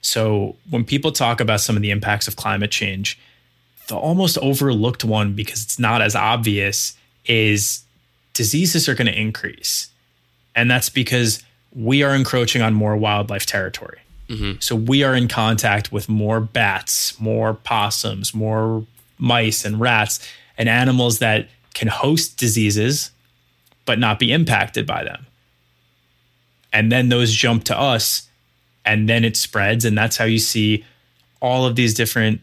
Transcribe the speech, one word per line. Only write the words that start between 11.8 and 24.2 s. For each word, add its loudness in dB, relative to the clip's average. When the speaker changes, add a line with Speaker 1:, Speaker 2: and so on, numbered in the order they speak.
Speaker 1:
are 2
encroaching 0
on 2
more 2
wildlife -2
territory. -6
Speaker 2:
Mm-hmm. -6
Speaker 1:
So -2
we 2
are 4
in 2
contact 0
with -6
more 0
bats, -2
more 0
possums, -4
more -2
mice 2
and -2
rats, 2
and 0
animals 2
that 0
can -4
host -2
diseases, 0
but 0
not 2
be 2